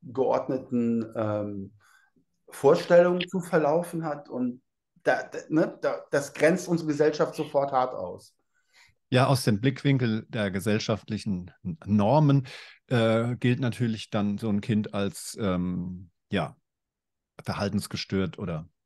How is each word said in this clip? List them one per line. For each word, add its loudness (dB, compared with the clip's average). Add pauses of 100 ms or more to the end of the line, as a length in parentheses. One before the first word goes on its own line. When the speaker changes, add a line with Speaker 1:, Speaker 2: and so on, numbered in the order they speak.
Speaker 1:
geordneten, -2
ähm, -4 (760)
Vorstellungen 4
zu -4
verlaufen 0
hat -8
und -4 (420)
da, 0
da, -12 (100)
ne, 2
da, -4
das -2
grenzt 2
unsere 0
Gesellschaft 2
sofort -2
hart 0
aus. -12 (760)
Speaker 2:
Ja, 4
aus 2
dem 2
Blickwinkel 0
der -2
gesellschaftlichen -2 (140)
N-, -6
Normen, 4 (400)
äh, 2
gilt 0
natürlich -4
dann -2
so -6
ein 0
Kind -2
als, -6
ähm, -4 (200)
ja, -4 (880)
verhaltensgestört -4
oder -8 (160)